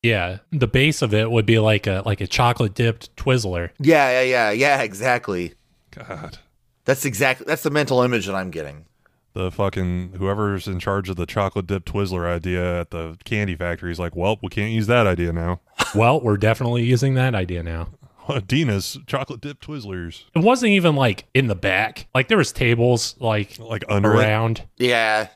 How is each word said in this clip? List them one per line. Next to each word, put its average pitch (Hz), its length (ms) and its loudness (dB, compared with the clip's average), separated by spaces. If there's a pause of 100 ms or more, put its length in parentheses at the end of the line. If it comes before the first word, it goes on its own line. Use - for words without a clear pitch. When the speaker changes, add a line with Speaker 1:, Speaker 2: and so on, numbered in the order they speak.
Speaker 1:
Yeah, 98 340 0 (140)
the 127 160 0
base 139 360 2
of 107 100 0
it 110 160 2
would 113 160 2
be 113 140 4
like 107 260 2
a, 98 200 -2
like, 104 160 -2
a 95 60 -4
chocolate 120 460 0
dipped 117 420 -2
Twizzler. 95 540 -2 (100)
Speaker 2:
Yeah, 143 320 6
yeah, 127 100 4
yeah, 123 300 2
yeah, 135 300 2
exactly. 101 720 -2 (420)
Speaker 3:
God. - 440 -16 (460)
Speaker 2:
That's 135 200 0
exactly, 131 420 0
that's 156 160 -2
the 156 60 0
mental 139 320 2
image 120 240 0
that 98 100 -6
I'm 92 140 -4
getting. 78 360 -12 (480)
Speaker 3:
The 92 180 -4
fucking, 92 680 -2
whoever's 101 500 -2
in 92 120 -4
charge 98 280 -2
of 95 80 -6
the 85 120 -4
chocolate 98 400 -4
dipped 95 260 -6
Twizzler 92 360 -2
idea 87 520 -2
at 85 100 -10
the 82 320 -10
candy 104 320 -2
factory 87 360 -6
is 82 80 -8
like, 85 160 -6
"Well, 98 260 0
we 98 80 -8
can't 104 220 -4
use 110 160 0
that 117 200 4
idea 87 240 0
now." 85 340 -4
<laughs> - 300 -8
Speaker 1:
Well, 120 260 4
we're 107 160 2
definitely 117 460 0
using 127 320 2
that 127 200 2
idea 87 280 -4
now. 82 260 -6 (580)
Speaker 3:
Dina's 123 500 0 (100)
chocolate 135 340 -6
dipped 143 260 -14
Twizzlers. 98 560 -10 (120)
Speaker 1:
It 165 40 4
wasn't 233 320 4
even, 175 240 4
like, 123 380 0
in 135 140 2
the 104 80 0
back. 98 600 -2
Like, 131 140 2
there 226 80 4
was - 160 2
tables, 120 680 2
like, 107 400 -2
Speaker 3:
Like, 113 300 -8
under 104 240 4
it? 113 60 6
Speaker 1:
around. 110 440 2 (140)
Speaker 2:
Yeah. 113 580 2